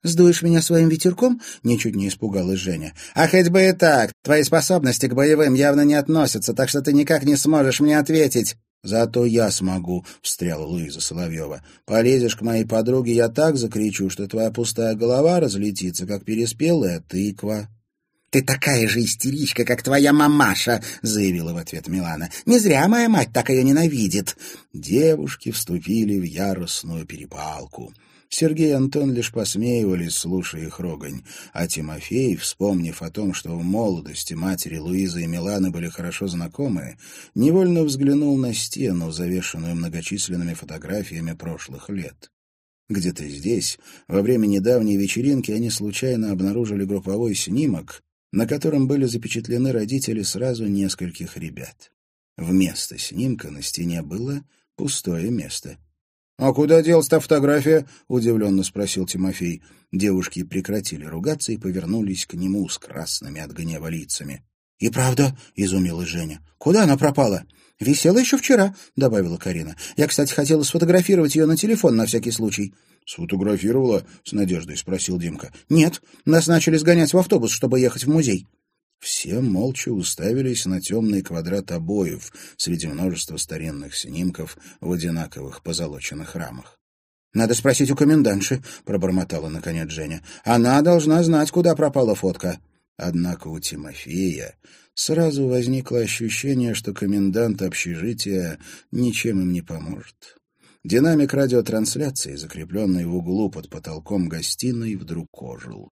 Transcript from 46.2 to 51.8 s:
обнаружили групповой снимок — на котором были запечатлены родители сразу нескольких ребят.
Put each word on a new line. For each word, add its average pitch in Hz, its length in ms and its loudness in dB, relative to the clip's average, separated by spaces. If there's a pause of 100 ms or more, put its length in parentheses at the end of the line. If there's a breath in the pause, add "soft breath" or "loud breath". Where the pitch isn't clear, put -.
обнаружили 101 520 -2
групповой 98 500 -2
снимок — 98 720 -2 (280)
на 113 160 0
котором 143 400 2
были 139 180 2
запечатлены 120 680 -2
родители 113 500 -2
сразу 113 460 -4
нескольких 92 680 -4
ребят. - 540 -14 (460)